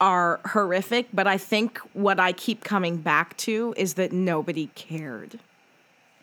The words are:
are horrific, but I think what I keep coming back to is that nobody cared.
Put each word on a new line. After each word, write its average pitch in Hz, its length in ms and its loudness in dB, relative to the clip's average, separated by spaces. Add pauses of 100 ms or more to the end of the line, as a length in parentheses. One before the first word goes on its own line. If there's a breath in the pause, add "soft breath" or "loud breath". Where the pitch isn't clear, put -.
are 180 460 4
horrific, 208 640 0
but 190 140 2
I 196 100 4
think 208 420 -2 (140)
what 196 260 2
I 185 140 4
keep 220 320 -4
coming 180 320 0
back 156 420 0
to 226 380 -2
is 180 180 -2
that 185 160 0
nobody 165 640 -2
cared. 151 640 -12 (840)